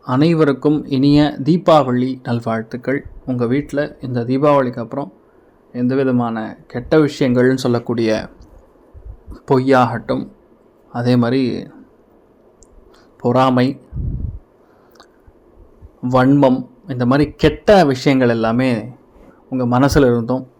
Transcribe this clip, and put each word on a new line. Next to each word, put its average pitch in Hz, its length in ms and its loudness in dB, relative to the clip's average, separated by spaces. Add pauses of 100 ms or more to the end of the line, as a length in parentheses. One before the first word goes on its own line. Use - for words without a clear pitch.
அனைவருக்கும் 147 840 0
இனிய 143 560 2
தீபாவளி 131 800 2
நல்வாழ்த்துக்கள். 120 840 -6 (200)
உங்க 123 200 -4
வீட்ல 143 560 -4
இந்த 123 200 -6
தீபாவளிக்கு 131 580 0
அப்புறம் 135 340 -10 (600)
எந்த 123 220 -2
விதமான 120 640 -2 (100)
கெட்ட 123 300 -2
விஷயங்கள்னு 131 580 2
சொல்லக்கூடிய 117 760 -2 (1200)
பொய்யாகட்டும், 127 800 0 (600)
அதே 123 240 0
மாதிரி 123 520 -2 (1500)
பொறாமை, 135 640 0 (2250)
வன்மம், 131 580 4 (200)
இந்த 123 180 -4
மாதிரி 143 260 0
கெட்ட 160 540 2
விஷயங்கள் 131 440 0
எல்லாமே 113 560 -2 (640)
உங்க 123 300 -2
மனசுல 139 260 4
இருந்தும் 120 420 -2 (120)